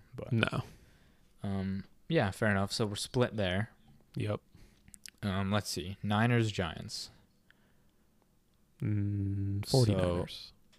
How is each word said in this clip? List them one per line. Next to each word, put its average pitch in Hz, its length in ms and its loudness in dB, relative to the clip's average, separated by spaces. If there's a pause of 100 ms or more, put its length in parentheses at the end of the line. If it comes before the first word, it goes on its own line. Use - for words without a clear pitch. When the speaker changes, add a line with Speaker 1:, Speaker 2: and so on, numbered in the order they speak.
(160)
Speaker 1:
but - 180 -10
Speaker 2:
No. - 300 4 (800)
Speaker 1:
um, 98 400 -2 (260)
yeah, 135 220 2
fair 110 200 0
enough. 98 200 2
So 113 140 0
we're 101 100 -4
split - 420 0
there. 95 320 0 (460)
Speaker 2:
Yep. 104 240 -2 (840)
Speaker 1:
Um, 98 280 0
let's 104 180 0
see. 92 340 -8
Niners, 110 480 2
Giants. - 580 -6 (1700)
Speaker 2:
Mm, 101 840 -2
Speaker 1:
So, 135 140 4
Speaker 2:
forty-niners. 92 720 2 (280)